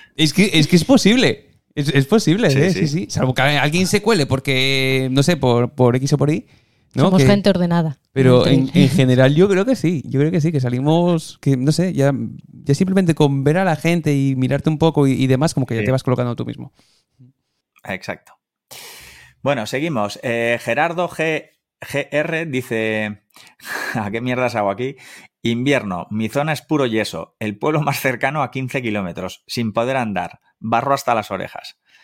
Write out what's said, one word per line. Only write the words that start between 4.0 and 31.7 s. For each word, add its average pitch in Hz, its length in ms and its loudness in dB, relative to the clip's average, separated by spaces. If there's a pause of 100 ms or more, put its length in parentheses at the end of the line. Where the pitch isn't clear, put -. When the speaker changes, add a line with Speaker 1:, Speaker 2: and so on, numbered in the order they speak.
Speaker 1:
cuele 202 260 2
porque, 131 840 0
no 135 140 2
sé, 175 120 2
por, 120 380 0
por 123 220 4
X 139 180 0
o - 40 2
por 143 120 0
Y... 190 160 -4 (480)
¿no? 131 100 2
Speaker 3:
Somos 185 160 6
Speaker 1:
Que 131 80 6
Speaker 3:
gente 202 220 4
ordenada. 170 480 0 (140)
Speaker 1:
Pero 127 340 6
Speaker 3:
Entre 131 340 2
Speaker 1:
en, - 40 8
en 131 120 6
general 131 380 4
yo 180 120 6
creo 196 200 2
que 262 100 0
sí. 156 300 -2
Yo 127 120 -2
creo 147 140 2
que 180 80 0
sí, 160 120 0
que 143 80 0
salimos, 156 840 0
que 135 160 2
no 135 140 2
sé, 175 200 0
ya, 139 220 2 (500)
ya 143 100 2
simplemente 185 400 2
con 139 300 2
ver 151 140 2
a 196 80 0
la 160 100 0
gente 156 400 0
y 135 200 0
mirarte 131 340 0
un 156 80 -2
poco 151 280 4
y, 135 60 4
y 131 140 0
demás, 131 260 2
como 131 140 -2
que 120 80 -4
ya 113 80 -2
Speaker 2:
Sí. - 40 -2
Speaker 1:
te 127 60 0
vas 131 100 0
colocando 123 320 -2
tú 120 120 -8
mismo. 123 260 -12 (1120)
Speaker 2:
Exacto. - 480 -12 (1080)
Bueno, 127 240 -2
seguimos. 127 560 -4
Eh, 117 400 -2
Gerardo 165 480 -2
G-, 160 400 -6 (320)
G 143 280 -6
R 160 360 -4
dice, 110 760 -4 (360)
<laughs> - 340 -10
¿a 104 160 -6
qué 113 120 -6
mierdas 127 320 -4
hago 104 160 0
aquí? 123 260 -6 (460)
"Invierno, 117 680 -2
mi 110 200 -4
zona 147 240 -2
es - 80 -12
puro 143 240 -2
yeso, 107 520 -4
el 107 200 -6
pueblo 151 240 -2
más 139 180 -4
cercano 135 420 -2
a 127 80 -6
quince 131 320 -6
kilómetros, 92 640 -6
sin 113 260 -6
poder 120 240 -2
andar, 98 440 -6 (180)
barro 117 360 -2
hasta 123 200 -2
las 107 160 -4
orejas". - 460 -10 (280)